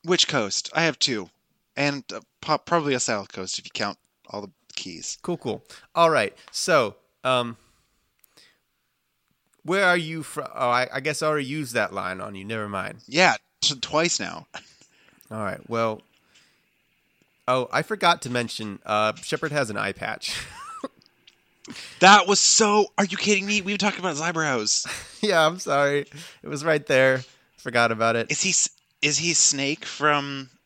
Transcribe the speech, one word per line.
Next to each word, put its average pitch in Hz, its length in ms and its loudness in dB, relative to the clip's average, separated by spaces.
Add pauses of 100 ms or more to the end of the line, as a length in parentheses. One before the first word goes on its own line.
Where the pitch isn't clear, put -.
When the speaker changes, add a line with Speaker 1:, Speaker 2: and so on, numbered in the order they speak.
Speaker 1:
Which 170 240 2
coast? 110 440 -2
I 160 100 2
have 156 140 0
two, 107 320 -2 (460)
and, 143 380 -2
uh, 110 80 -10 (180)
po-, 151 200 -2
probably 151 340 0
a 123 80 -2
south 104 320 -4
coast 92 260 -8
if - 60 -16
you - 80 -16
count 104 240 -4 (320)
all 104 120 -10
the 98 100 -16 (220)
keys. - 480 -10
Speaker 2:
Cool, 170 160 -6
cool. - 280 -8 (280)
All 165 160 6
right, 117 240 2 (180)
so, 135 440 2 (300)
um, 120 320 0 (2000)
where 190 220 0
are 180 120 6
you 160 260 -6
fro-, - 320 -10
oh, 123 140 0
I, 123 240 2
I 135 80 -4
guess 147 200 -4
I 156 60 0
already 151 180 0
used 135 280 -6
that 107 200 0
line 95 280 -6
on 101 140 -10
you. 95 100 -12
Never 107 240 -6
mind. 101 360 -8
Speaker 1:
Yeah, 147 300 4 (260)
t-, 147 140 0
twice 156 440 -2
now. 85 320 -10
<laughs> - 40 -20 (760)
Speaker 2:
All 110 140 -8
right, 95 160 -6 (100)
well, 113 320 -2 (1500)
oh, 127 240 0
I 147 80 0
forgot 180 400 0
to 120 80 -8
mention, 110 560 -6
uh, 107 300 0
Shepard 151 360 -6
has 139 180 -2
an 104 80 -6
eye 101 160 -4
patch. - 480 -8
<laughs> - 40 -12 (1500)
Speaker 1:
That 190 300 10
was 196 100 4
so, 208 460 6 (120)
are 196 60 2
you 190 140 -4
kidding 196 280 2
me? 208 160 0
We 196 120 -2
were 202 40 -2
talking 196 220 0
about 180 120 -2
his 147 100 -4
eyebrows. 151 640 0 (180)
Speaker 2:
<laughs> - 180 -12
Yeah, 175 240 4
I'm 175 140 0
sorry. 143 460 0 (380)
It - 40 -14
was 147 160 -8
right 151 220 2
there. 131 380 4 (340)
Forgot 117 340 2
about 113 240 2
it. 117 160 -2
Speaker 1:
Is 147 100 -4
he 190 100 0
s-, - 180 0 (320)
is 143 160 0
he 165 160 -2
Snake 143 500 0
from 139 680 -2 (160)